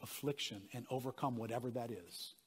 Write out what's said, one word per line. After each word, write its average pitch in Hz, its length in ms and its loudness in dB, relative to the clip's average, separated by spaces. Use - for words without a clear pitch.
affliction - 600 0
and 120 180 -2
overcome 131 460 2
whatever 117 340 2
that 120 180 0
is. 90 440 -6